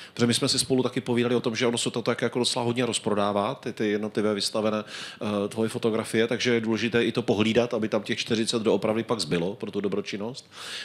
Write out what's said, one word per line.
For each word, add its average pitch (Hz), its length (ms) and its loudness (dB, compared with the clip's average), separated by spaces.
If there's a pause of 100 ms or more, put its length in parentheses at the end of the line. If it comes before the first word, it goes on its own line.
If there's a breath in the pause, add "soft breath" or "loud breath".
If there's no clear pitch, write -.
(140 loud breath)
Protože 120 120 2
my 117 80 4
jsme 135 140 2
si 131 100 2
spolu 127 240 2
taky 120 180 0
povídali 120 340 2
o 117 60 4
tom, 117 160 -2
že 120 100 2
ono 117 120 2
se 120 120 -2
to 120 120 -4
tak 120 200 0
jako 123 160 0
docela 120 260 0
hodně 120 220 0
rozprodává, 104 680 0
ty, 123 180 -10
ty 107 180 0
jednotlivé 107 440 0
vystavené, 107 500 -2
eh, 104 640 -4
tvoje 110 200 -2
fotografie, 113 580 0
takže 120 280 0
je 117 60 4
důležité 110 440 2
i 113 80 2
to 120 100 0
pohlídat, 110 520 4
aby 107 140 0
tam 107 140 0
těch 117 160 -4
čtyřicet 113 440 0
doopravdy 107 400 2
pak 113 180 -2
zbylo 87 340 0
pro 104 160 -8
tu 101 100 -4
dobročinnost. 101 720 -4 (340 loud breath)